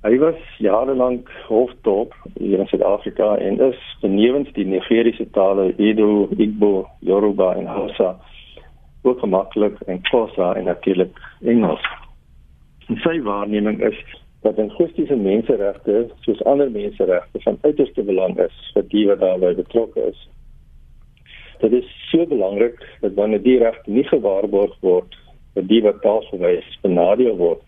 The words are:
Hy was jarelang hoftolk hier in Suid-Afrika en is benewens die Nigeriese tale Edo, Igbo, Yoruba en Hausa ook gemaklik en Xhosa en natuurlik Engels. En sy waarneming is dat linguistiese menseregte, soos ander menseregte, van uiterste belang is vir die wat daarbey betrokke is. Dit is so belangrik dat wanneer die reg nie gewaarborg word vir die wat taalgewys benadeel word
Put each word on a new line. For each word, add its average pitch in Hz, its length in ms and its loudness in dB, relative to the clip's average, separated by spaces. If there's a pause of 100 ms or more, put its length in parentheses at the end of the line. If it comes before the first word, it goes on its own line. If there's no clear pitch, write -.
Hy 110 160 4
was 160 200 0 (200)
jarelang 123 640 0 (240)
hoftolk 113 680 -2 (240)
hier 95 200 -2
in 98 80 -2
Suid-Afrika 101 680 0
en 98 240 -2
is 131 200 2 (200)
benewens 117 520 0
die 101 140 -4
Nigeriese 113 640 0
tale 98 460 2
Edo, 104 600 2
Igbo, 104 500 0 (140)
Yoruba 98 540 2
en 92 120 -6
Hausa 98 480 -4 (880)
ook 127 160 0
gemaklik 101 640 0
en 90 220 -8
Xhosa 98 520 -2
en 98 100 -6
natuurlik 90 540 -2 (220)
Engels. 113 420 2 (1040)
En 110 80 -4
sy 165 260 -2
waarneming 104 600 -2
is 110 160 -2 (440)
dat 107 140 0
linguistiese 143 600 -2
menseregte, 107 920 0 (100)
soos - 240 -2
ander 139 260 2
menseregte, 101 680 -2
van 98 200 -2
uiterste 147 420 0
belang 92 360 -2
is 90 160 0 (200)
vir 101 140 0
die 104 180 2
wat 98 140 2
daarbey 92 340 2
betrokke 110 460 -4
is. - 280 -6 (1300)
Dit 110 120 4
is 123 160 0 (220)
so 165 160 2
belangrik 110 520 -2 (220)
dat 98 140 -4
wanneer 104 280 0
die 127 160 4
reg 117 280 2
nie 113 180 0
gewaarborg 101 760 0
word 90 360 0 (380)
vir 92 120 -4
die 107 160 4
wat 101 200 2
taalgewys 90 680 -2 (140)
benadeel 98 540 2
word 85 320 0